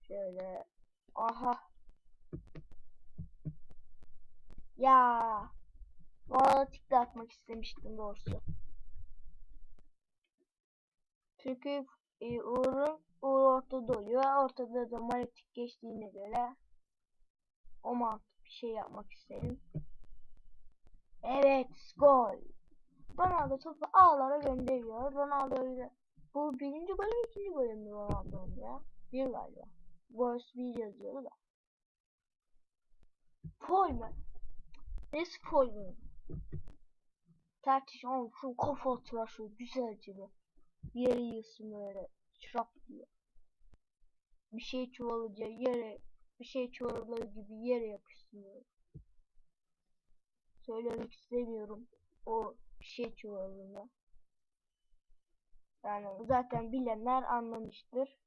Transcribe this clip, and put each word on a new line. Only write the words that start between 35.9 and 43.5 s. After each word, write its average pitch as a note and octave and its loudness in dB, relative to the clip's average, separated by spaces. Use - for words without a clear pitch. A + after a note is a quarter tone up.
Tartış, C4+ 2
oğlum, B3 -2
şu B3+ -6
kafa C4 0
atıver A#3 -6
şu G#3+ -14
güzelce A3+ -6
bir. G3 -16
Yere B3 2
yığsın A3 -8
böyle. G3+ -10
Şırak - -4
diye. - -18